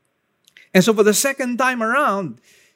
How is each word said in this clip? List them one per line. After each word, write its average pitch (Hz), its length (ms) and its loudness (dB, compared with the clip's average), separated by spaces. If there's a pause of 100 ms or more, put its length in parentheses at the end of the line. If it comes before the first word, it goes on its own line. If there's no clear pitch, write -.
(720)
And 185 100 6
so 226 100 2
for 208 100 2
the 208 100 4
second 254 440 -4
time 254 260 -2
around, 220 580 -2 (340)